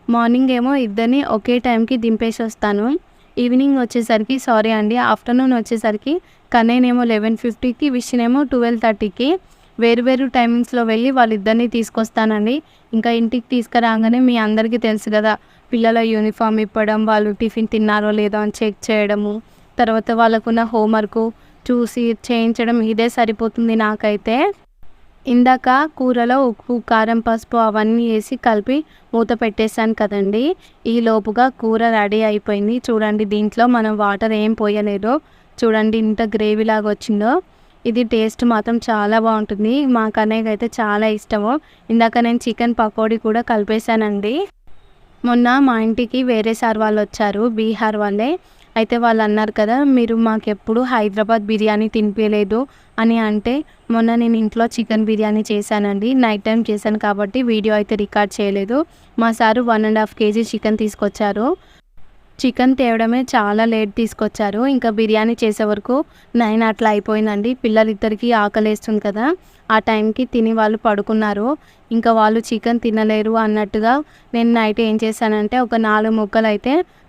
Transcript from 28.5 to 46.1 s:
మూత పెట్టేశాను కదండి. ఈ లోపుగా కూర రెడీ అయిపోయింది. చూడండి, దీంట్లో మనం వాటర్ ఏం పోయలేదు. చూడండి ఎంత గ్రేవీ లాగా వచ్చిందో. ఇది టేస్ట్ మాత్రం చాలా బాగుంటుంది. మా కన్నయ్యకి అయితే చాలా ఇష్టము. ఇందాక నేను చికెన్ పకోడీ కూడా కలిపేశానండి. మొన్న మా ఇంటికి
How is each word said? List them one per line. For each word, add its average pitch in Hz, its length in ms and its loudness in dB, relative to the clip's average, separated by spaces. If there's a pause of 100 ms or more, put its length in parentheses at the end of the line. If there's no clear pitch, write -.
మూత 233 160 2 (120)
పెట్టేశాను 220 600 -2
కదండి. 202 440 0 (420)
ఈ 233 140 0
లోపుగా 220 460 2 (140)
కూర 226 300 0
రెడీ 214 320 0
అయిపోయింది. 208 540 -2 (100)
చూడండి, 214 480 0
దీంట్లో 214 320 2
మనం 226 300 2
వాటర్ 208 460 0
ఏం 220 120 0
పోయలేదు. 208 580 -2 (460)
చూడండి 220 400 2
ఎంత 214 240 0 (120)
గ్రేవీ 214 300 0
లాగా 214 240 0
వచ్చిందో. 208 440 -2 (520)
ఇది 240 200 0
టేస్ట్ 220 400 -2
మాత్రం 233 320 0 (120)
చాలా 214 320 0
బాగుంటుంది. 214 540 0 (120)
మా 240 220 2
కన్నయ్యకి 220 440 -2
అయితే 214 140 -4 (140)
చాలా 208 280 0
ఇష్టము. 214 440 -2 (360)
ఇందాక 226 300 2
నేను 233 260 0
చికెన్ 233 360 -2
పకోడీ 220 380 0
కూడా 226 240 0
కలిపేశానండి. 214 920 -2 (920)
మొన్న 240 340 4
మా 269 220 4
ఇంటికి 226 420 -2